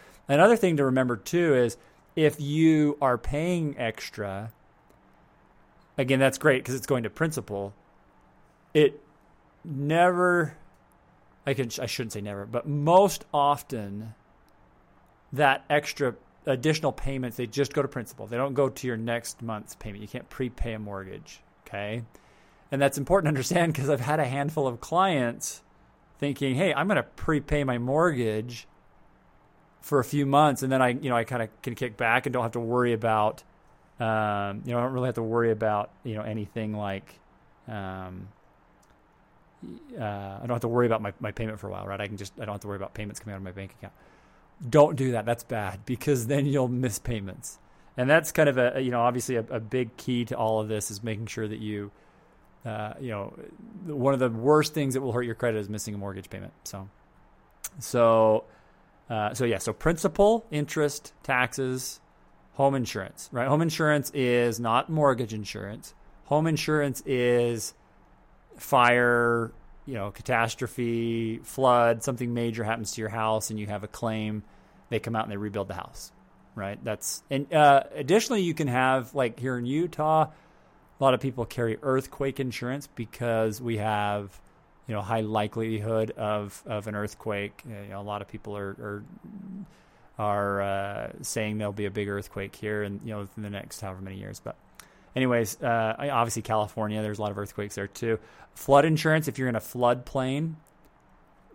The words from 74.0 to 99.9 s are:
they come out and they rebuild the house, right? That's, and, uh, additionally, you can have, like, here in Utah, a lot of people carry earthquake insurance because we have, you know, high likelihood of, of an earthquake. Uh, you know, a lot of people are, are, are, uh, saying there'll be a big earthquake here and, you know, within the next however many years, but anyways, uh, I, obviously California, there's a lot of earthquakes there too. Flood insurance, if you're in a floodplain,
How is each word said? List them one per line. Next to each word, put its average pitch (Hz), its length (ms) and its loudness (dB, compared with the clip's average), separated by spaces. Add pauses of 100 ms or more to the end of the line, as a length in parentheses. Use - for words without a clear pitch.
they 113 100 0
come 113 160 -4
out 110 80 0
and 107 80 -8
they 101 60 -6
rebuild 101 300 -4
the 95 60 -10
house, - 380 -12 (420)
right? 101 300 -8
That's, - 480 -6
and, 139 200 -4
uh, 147 340 8 (100)
additionally, 190 480 2
you 170 100 0
can 156 140 0
have, 131 480 2
like, 123 240 0
here 127 180 -4
in 120 80 -4
Utah, 156 600 2
a - 800 -10
lot 131 120 6
of 123 60 -4
people 123 240 -4
carry 113 360 -2
earthquake 135 580 -2
insurance 127 460 -6
because 113 760 -2
we 117 160 -2
have, 104 640 -2 (460)
you 117 80 -6
know, 104 80 -2
high 113 200 -2
likelihood 110 920 -2
of, 104 560 -4
of 107 180 -6
an 107 80 -8
earthquake. 104 720 -6
Uh, 107 160 -14
you 101 80 -16
know, 98 120 -12
a - 20 -12
lot 104 180 -8
of 101 60 -12
people 104 280 -12
are, 101 140 -6
are, 104 340 -10 (1160)
are, 101 420 0
uh, 98 500 -4 (100)
saying 107 360 -4
there'll 104 160 -4
be 104 120 -4
a 98 60 -4
big 104 180 -4
earthquake 101 460 -8
here 104 280 -4
and, 101 200 -6
you 117 80 -10
know, 104 100 -6
within 101 220 -12
the 101 60 -8
next - 320 -12
however 95 200 -10
many 95 160 -12
years, 101 220 -12
but - 160 -12 (600)
anyways, 123 460 2
uh, 113 360 0
I, 143 120 -6
obviously 117 320 0
California, 107 600 -2
there's 107 180 -4
a - 20 -6
lot 104 100 -2
of 101 60 -8
earthquakes 101 380 -8
there 101 120 -4
too. 113 320 -2 (340)
Flood 143 320 6
insurance, 156 420 2
if 120 100 -4
you're 131 120 0
in 120 60 -2
a 131 60 -2
floodplain, 127 920 0 (1000)